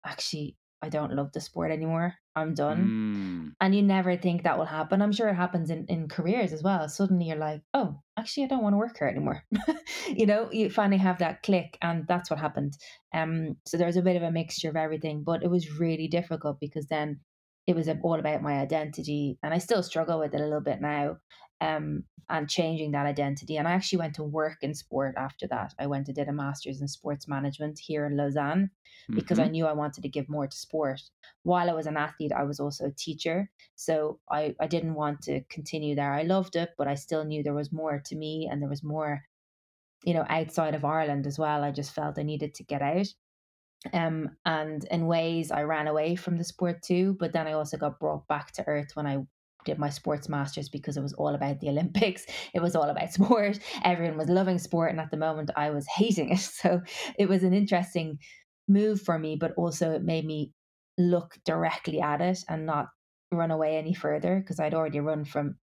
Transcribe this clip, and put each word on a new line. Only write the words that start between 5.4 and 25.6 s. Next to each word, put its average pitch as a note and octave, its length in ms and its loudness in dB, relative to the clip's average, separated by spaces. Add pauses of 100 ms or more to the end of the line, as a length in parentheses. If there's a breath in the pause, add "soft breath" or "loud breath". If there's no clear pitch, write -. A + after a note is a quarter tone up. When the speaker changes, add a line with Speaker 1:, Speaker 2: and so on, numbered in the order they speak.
Speaker 1:
in, E3 180 -4
in E3 220 -2
careers F3+ 440 0
as D#3 100 -6
well. E3+ 260 2
Suddenly F#3 380 2
you're D#3+ 100 -2
like, D3+ 260 -4 (100)
"Oh, F#3 280 0 (160)
actually, A3+ 280 -4
I - 20 -8
don't C4 160 0
wanna G3+ 140 4
work A3+ 220 0
here C#3+ 80 2
anymore." - 440 -2
<laughs> D4+ 260 0 (300 loud breath)
You A3+ 180 2
know, G#3 260 4
you G#3+ 180 2
finally G3 300 4
have F#3 200 4
that E3+ 240 0
click, F#3 380 0
and E3+ 260 -2
that's F3+ 220 0
what D3+ 100 0
happened. C#3+ 380 -2 (360 loud breath)
Um, D#3+ 520 0
so - 120 -2
there F3 100 4
was E3+ 100 2
a F#3 40 6
bit F3+ 160 4
of E3+ 60 2
a E3 80 0
mixture E3 380 -2
of D3+ 60 -4
everything, D#3 480 -2
but E3 200 0
it F3 60 2
was D#3+ 300 0
really D#3+ 300 0
difficult D#3 500 -2
because D3 280 -6
then D3+ 340 -2 (460)
it F3+ 80 4
was D#3+ 120 0
all D#3+ 320 0
about D3+ 220 0
my C#3+ 180 0
identity, D3 840 -2
and D#3 100 -2
I F3 60 2
still F3+ 240 2
struggle E3 360 0
with D3+ 140 -2
it D3 80 -2
a D3+ 40 0
little D3+ 160 -2
bit C#3+ 200 -2
now, D3 360 -2 (440 loud breath)
um, D3+ 440 -2 (240)
and D3 200 -2
changing D#3+ 420 0
that C#3+ 140 0
identity. C#3+ 520 -2
And D#3 100 0
I E3+ 40 2
actually F#3 280 2
went D#3 160 -4
to D#3 80 -6
work D#3 380 -2
in C#3+ 120 -4
sport C3+ 440 -4
after C3+ 300 -6
that. A2+ 320 -4